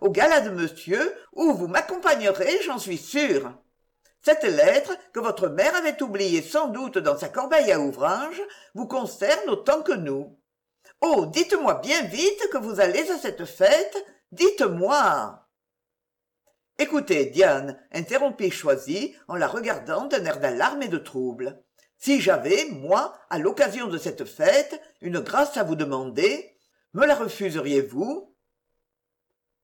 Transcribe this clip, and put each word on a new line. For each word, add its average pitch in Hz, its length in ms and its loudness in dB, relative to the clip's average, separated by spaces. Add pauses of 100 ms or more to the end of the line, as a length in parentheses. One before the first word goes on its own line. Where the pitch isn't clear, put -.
au 202 80 2
gala 285 320 4
de 214 100 -2
monsieur, 185 640 -2 (180)
où 311 200 4
vous 180 140 -2
m'accompagnerez, 320 960 0
j'en 294 160 -4
suis 180 200 -6
sûre. 165 540 -2 (720)
Cette 302 220 4
lettre, 220 520 4 (160)
que - 60 -8
votre 214 300 -2
mère 196 260 2
avait 330 260 -2
oubliée 196 400 0
sans 294 280 0
doute 226 300 -6
dans 147 200 0
sa 147 100 -8
corbeille 262 440 2
à 160 80 2
ouvrage, 180 600 -2 (340)
vous 247 120 -8
concerne 262 640 -2
autant 285 320 2
que 349 100 0
nous. 147 460 -6 (600)
Oh, 269 260 2
dites-moi 302 480 0
bien - 280 -2
vite 359 480 0
que 294 80 -2
vous 214 220 -4
allez 202 300 2
à 339 80 -2
cette 208 260 -8
fête, 294 520 4 (340)
dites-moi. » « 196 1160 2 (1300)
Écoutez, 285 480 0
Diane, » 139 520 2 (140)
interrompit 220 600 -2
Choisy 160 640 -2 (100)
en 160 80 -10
la 165 140 -2
regardant 220 580 -6
d'un 269 180 -2
air 151 140 -4
d'alarme 143 440 -2
et 240 60 -4
de 170 100 -2
trouble. « 127 640 -8 (380)
Si 269 200 2
j'avais, 190 460 2
moi, 196 520 -2 (100)
à 165 120 -4
l'occasion 226 480 0
de 170 100 -6
cette 147 260 -8
fête, 277 560 2 (200)
une 175 180 -6
grâce 285 380 0
à 214 80 0
vous 160 100 -2
demander, 143 800 -2 (360)
me 226 120 2
la 294 120 6
refuseriez-vous ? 170 1200 -4 (1300)